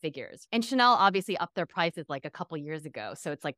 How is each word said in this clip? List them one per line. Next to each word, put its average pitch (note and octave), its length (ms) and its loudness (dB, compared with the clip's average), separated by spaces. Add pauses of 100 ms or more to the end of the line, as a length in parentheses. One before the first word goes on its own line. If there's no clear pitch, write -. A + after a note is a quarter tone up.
figures. - 500 -10
And A#3 140 0
Chanel B3 300 6
obviously F#3+ 420 4
upped - 180 -4
their F3+ 120 -2
prices, E3+ 420 -2
like, C#3 160 -6
a D3+ 60 -6
couple - 260 -10
years D3+ 300 -8
ago. G#2+ 280 -10
So - 160 -8
it's, D3 140 -8
like, D3 140 -6